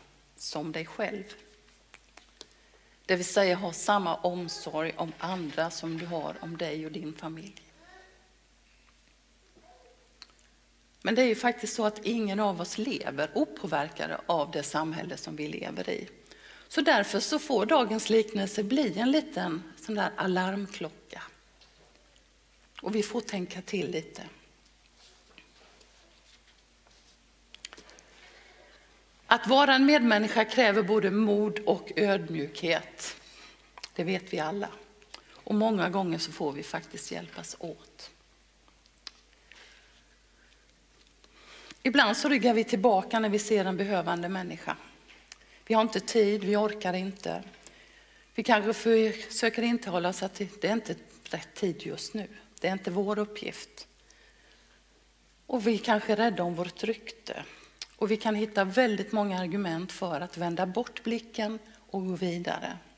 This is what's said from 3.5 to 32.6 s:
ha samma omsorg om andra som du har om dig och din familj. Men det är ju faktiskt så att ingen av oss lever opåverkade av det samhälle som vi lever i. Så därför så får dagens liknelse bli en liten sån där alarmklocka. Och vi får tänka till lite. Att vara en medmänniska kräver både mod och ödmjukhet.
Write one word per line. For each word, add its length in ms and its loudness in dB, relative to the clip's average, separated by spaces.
ha 160 -6
samma 440 2
omsorg 800 -4
om 220 -6
andra 520 -4
som 280 -6
du 80 -8
har 340 -6
om 160 -10
dig 300 -6
och 60 -10
din 220 -8
familj. 480 -14
Men 120 2
det 80 6
är 40 8
ju 80 4
faktiskt 400 -2
så 120 0
att 200 -4
ingen 340 0
av 200 0
oss 180 -6
lever 560 -4
opåverkade 920 -2
av 240 2
det 120 -4
samhälle 540 -4
som 200 -10
vi 120 -6
lever 420 -6
i. 180 -6
Så 120 0
därför 400 4
så 180 0
får 280 2
dagens 440 4
liknelse 520 2
bli 360 2
en 120 2
liten 520 0
sån 140 -6
där 220 0
alarmklocka. 1040 -4
Och 120 -4
vi 80 2
får 180 -4
tänka 420 -6
till 280 -4
lite. 320 -8
Att 200 4
vara 280 8
en 120 8
medmänniska 580 6
kräver 380 4
både 280 4
mod 480 2
och 380 0
ödmjukhet. 1200 -2